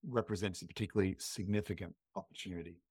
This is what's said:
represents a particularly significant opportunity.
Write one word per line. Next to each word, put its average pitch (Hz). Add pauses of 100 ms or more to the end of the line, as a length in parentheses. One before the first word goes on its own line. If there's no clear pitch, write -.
represents 107
a 87
particularly 95
significant 98 (200)
opportunity. 87 (140)